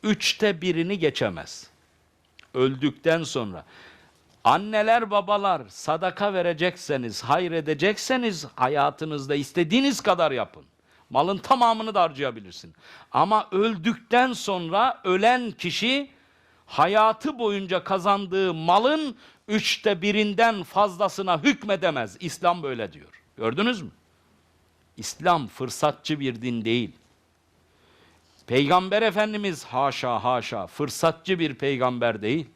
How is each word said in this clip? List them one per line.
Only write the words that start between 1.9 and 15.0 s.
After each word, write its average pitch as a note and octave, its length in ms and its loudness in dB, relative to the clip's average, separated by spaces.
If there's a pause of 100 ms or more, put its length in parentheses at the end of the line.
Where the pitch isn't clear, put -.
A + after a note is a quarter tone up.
Öldükten C#3 680 0
sonra G#2+ 420 -8 (800)
anneler, G#3+ 680 2
babalar G3+ 580 2
sadaka F3+ 680 -2
verecekseniz, E3 880 -2
hayır D#3+ 300 0
edecekseniz E3+ 960 -2 (100)
hayatınızda C#3+ 760 0
istediğiniz F3+ 680 2
kadar F3 300 2
yapın. A#2 340 -6 (460)
Malın E3 280 2
tamamını A3+ 560 2
da F#3+ 80 4
harcayabilirsin. A#2 720 -4 (380)
Ama G3 400 2
öldükten A3+ 800 0
sonra G3 720 -2